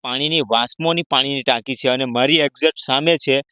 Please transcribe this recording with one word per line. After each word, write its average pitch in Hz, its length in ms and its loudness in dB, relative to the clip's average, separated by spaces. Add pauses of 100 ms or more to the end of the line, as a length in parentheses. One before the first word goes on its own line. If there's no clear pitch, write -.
પાણીની, 143 400 0
વાસ્મોની 135 600 0
પાણીની 139 380 -2
ટાંકી 123 340 -2
છે 131 140 -2
અને 127 160 0
મારી 127 340 2
એક્ઝેક્ટ 151 400 0
સામે 147 380 0
છે 139 180 0 (160)